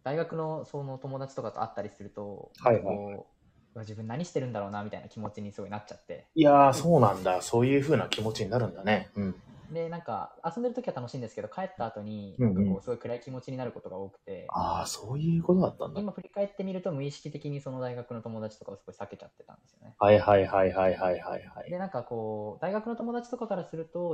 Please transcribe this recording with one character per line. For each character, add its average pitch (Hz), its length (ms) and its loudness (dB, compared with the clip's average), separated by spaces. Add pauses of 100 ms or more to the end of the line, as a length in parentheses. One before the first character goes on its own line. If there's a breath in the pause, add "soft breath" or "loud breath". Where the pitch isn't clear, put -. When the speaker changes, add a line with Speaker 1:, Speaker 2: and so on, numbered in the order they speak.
Speaker 1:
大 139 140 -2
学 160 200 -4
の 156 280 -4
そ 143 180 -8
の 135 160 -8
友 135 200 -8
達 135 180 -10
と 127 60 -6
か 107 100 -6
と 92 100 -4
会 113 80 -2
っ - 40 -20
た 98 80 -6
り 104 80 -8
す - 120 -20
る 101 80 -14
と、 101 480 -12
Speaker 2:
は 120 140 6
い 107 40 8
は 101 60 0
い - 20 -8
は 98 80 0
い。 101 40 -2
Speaker 1:
な 101 60 -6
ん 101 80 -8
か 101 80 -10
こ - 120 -16
う、 - 20 -20 (420)
「う 113 40 -12
わ、 110 60 -10
自 107 100 -12
分 110 120 -10
何 135 180 -4
し - 80 -12
て - 80 0
る 127 80 -4
ん 120 40 -8
だ 107 80 -4
ろ 98 80 -4
う - 20 -8
な」 104 140 -6
み 104 60 -8
た 95 80 -10
い - 40 -14
な 98 60 -18
気 - 120 -14
持 107 100 -6
ち 107 120 -12
に 101 100 -10
す - 80 -12
ご 98 60 -8
い 95 40 -12
な 104 80 -6
っ - 80 -12
ち - 60 -18
ゃ - 20 -14
っ - 120 -20
て。 - 280 -12
Speaker 2:
い 160 80 6
や 143 280 10
ー、 - 20 2
そ 160 260 6
う - 20 10
な 101 120 8
ん 95 100 -4
だ。 90 180 2
そ 117 200 2
う 123 60 6
い 139 120 6
う 135 40 4
風 143 140 4
な 92 120 0
気 - 120 -2
持 110 120 -2
ち 113 120 -2
に 95 60 -4
な 120 80 2
る 120 80 2
ん - 80 -6
だ 95 80 -12
ね。 98 320 2
う 101 100 -4
ん。 90 100 -4 (380)
Speaker 1:
で、 165 160 -4
な 165 100 -8
ん - 40 -12
か、 104 420 -8
遊 175 160 -4
ん - 20 -2
で 247 60 0
る 233 60 -4
時 247 140 -6
は - 60 -6
楽 123 140 -6
し - 60 -12
い 135 40 -6
ん - 20 -6
で 113 80 -6
す - 60 -14
け 104 80 -6
ど、 107 60 -8
帰 - 140 -8
っ 185 160 -6
た 117 80 -2
後 107 160 -8
に、 104 360 -10
Speaker 2:
う 127 60 2
ん 113 40 6
う - 20 6
ん。 92 40 0
Speaker 1:
な 92 60 2
ん 104 40 4
か 98 80 2
こ 95 60 0
う、 - 40 -10
す 127 80 -8
ご 117 40 -2
い 117 40 -8
暗 120 160 -6
い 120 60 -8
気 131 100 -16
持 127 100 -8
ち 135 100 -14
に 131 60 -8
な 127 80 -6
る 117 80 -6
こ 87 80 -14
と - 80 -16
が 92 80 -12
多 98 140 -10
く - 100 -20
て。 90 300 -12
Speaker 2:
あ 87 340 -2
ー、 - 20 -6
そ - 280 -8
う 147 40 -4
い 165 200 2
う 165 40 0
こ 180 120 4
と 185 60 6
だ 127 80 4
っ - 100 -6
た - 100 -6
ん 147 60 -12
だ。 190 60 -4
Speaker 1:
今 202 120 -4
振 185 100 -12
り - 80 -18
返 202 160 -2
っ - 100 -14
て 190 80 -6
み 190 80 -4
る 185 100 -6
と、 185 100 -2
無 139 100 -4
意 143 80 -4
識 147 200 -12
的 147 180 -8
に 143 120 -6
そ 139 100 -10
の 131 100 -8
大 123 140 -6
学 123 180 -10
の 113 100 -8
友 113 180 -8
達 107 180 -8
と - 60 -20
か - 80 -12
を 98 40 -14
す - 100 -20
ご 95 60 -16
い - 20 -18
避 101 140 -10
け 101 80 -14
ち - 60 -18
ゃ - 40 -18
っ - 80 -20
て - 100 -20
た - 100 -20
ん - 60 -20
で - 80 -20
す - 40 -20
よ - 80 -20
ね。 107 180 -20
Speaker 2:
は 104 140 10
い 104 80 10
は 104 180 8
い 95 80 6
は 95 200 6
い 90 60 2
は 95 180 4
い 90 40 2
は 90 180 2
い 87 80 -2
は 90 180 -6
い - 160 -16
は - 120 -12
い。 - 40 -12
Speaker 1:
で、 180 80 -6
な 190 80 -6
ん 185 40 -10
か 123 120 -6
こ 107 580 -6
う、 - 20 -4
大 180 100 -2
学 214 160 -4
の 233 80 -6
友 233 180 -6
達 240 160 -6
と 240 80 -6
か 226 80 -6
か 196 100 -4
ら 175 80 -6
す - 120 -12
る 160 100 -8
と、 175 280 -4